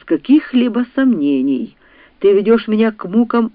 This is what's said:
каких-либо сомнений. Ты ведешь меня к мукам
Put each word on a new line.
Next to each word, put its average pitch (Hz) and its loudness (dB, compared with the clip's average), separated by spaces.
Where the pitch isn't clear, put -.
каких-либо 247 0
сомнений. 143 -2
Ты 202 2
ведешь 214 0
меня 214 0
к 214 -12
мукам 226 -2